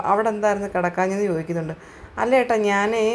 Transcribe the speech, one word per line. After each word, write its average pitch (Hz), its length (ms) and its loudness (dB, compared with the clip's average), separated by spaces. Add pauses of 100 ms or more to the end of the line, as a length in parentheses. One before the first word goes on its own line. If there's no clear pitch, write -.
അവിടെ 214 240 2
എന്തായിരുന്നു 208 400 0
കിടക്കാഞ്ഞെന്ന്?" 190 580 0
ചോദിക്കുന്നുണ്ട്. 160 480 -4 (440)
"അല്ല 240 180 2
ഏട്ടാ, 247 260 2
ഞാനേ 208 420 0 (100)